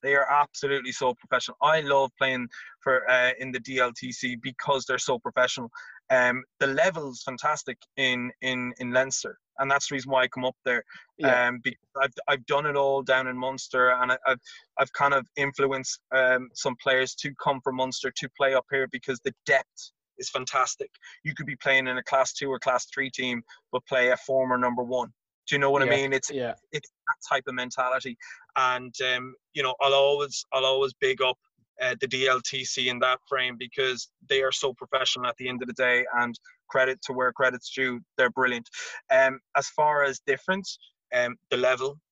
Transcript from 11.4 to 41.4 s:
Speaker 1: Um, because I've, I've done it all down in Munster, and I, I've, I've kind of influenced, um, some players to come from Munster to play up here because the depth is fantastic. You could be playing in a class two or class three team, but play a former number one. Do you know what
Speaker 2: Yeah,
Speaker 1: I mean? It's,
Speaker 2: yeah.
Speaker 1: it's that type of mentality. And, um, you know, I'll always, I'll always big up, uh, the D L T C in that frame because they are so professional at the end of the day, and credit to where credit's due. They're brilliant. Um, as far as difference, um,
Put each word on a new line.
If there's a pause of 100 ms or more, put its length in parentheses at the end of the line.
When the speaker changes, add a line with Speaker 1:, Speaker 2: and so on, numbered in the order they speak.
Speaker 1:
Um,
because (120)
I've, (160)
I've
done
it
all
down
in
Munster,
and
I,
I've, (380)
I've
kind
of
influenced, (160)
um,
some
players
to (100)
come
from
Munster
to
play
up
here
because
the (120)
depth (260)
is
fantastic. (340)
You
could
be
playing
in
a
class
two
or
class
three
team, (300)
but
play
a
former
number
one. (380)
Do
you
know
what
Speaker 2:
Yeah,
Speaker 1:
I
mean?
It's,
Speaker 2:
yeah. (180)
Speaker 1:
it's (160)
that
type
of
mentality. (400)
And, (220)
um, (220)
you
know,
I'll
always,
I'll
always
big
up, (440)
uh,
the
D
L
T
C
in
that (100)
frame
because (180)
they
are
so
professional
at
the
end
of
the
day, (140)
and (320)
credit
to
where
credit's
due. (160)
They're
brilliant. (420)
Um, (180)
as
far
as
difference, (380)
um, (140)